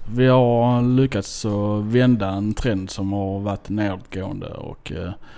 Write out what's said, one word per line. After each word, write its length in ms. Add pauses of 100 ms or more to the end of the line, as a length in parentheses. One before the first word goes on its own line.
Vi 180
har 560
lyckats 600
att 400
vända 460
en 240
trend 360
som 220
har 280
varit 280
nedåtgående. 800
Och, 440
eh, 200 (260)